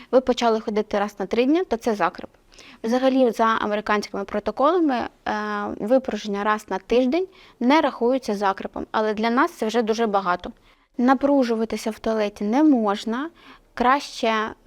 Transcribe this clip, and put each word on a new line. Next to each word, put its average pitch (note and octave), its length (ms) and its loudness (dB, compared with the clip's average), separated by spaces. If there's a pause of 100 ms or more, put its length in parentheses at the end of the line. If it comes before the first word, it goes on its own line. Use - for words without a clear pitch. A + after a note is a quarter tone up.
(120)
ви B3+ 100 6
почали A#3+ 380 0
ходити G#3 400 -2
раз G#3 200 -4
на G3 60 -6
три A3+ 200 0
дні, D#4+ 180 2
то A#3+ 140 -2
це A3+ 180 -2
закреп. F3+ 340 -2 (540)
Взагалі, B3+ 480 2
за A3+ 140 0
американськими G#3 800 -2
протоколами, C4+ 720 0
е, A#3 140 -4 (720)
випорожнення G#3+ 640 -2
раз G#3+ 260 0
на F#3+ 80 -4
тиждень C4 500 0 (320)
не C#4 220 4
рахується B3+ 540 0
закрепом, G3 560 -4
але A3 220 0
для G#3+ 160 -2
нас C#4+ 220 2
це - 140 -6
вже A#3 160 0
дуже A3+ 260 0
багато. F#3+ 440 -2 (460)
Напружуватися A#3+ 960 2
в - 80 -12
туалеті G#3+ 440 -2
не A#3+ 200 2
можна. A#3 640 2 (440)
Краще, B3 600 0 (340)